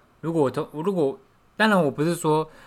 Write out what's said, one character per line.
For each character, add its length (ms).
如 120
果 100
我 60
都， 220
我 100
如 140
果， 240
当 120
然 160
我 60
不 140
是 100
说 340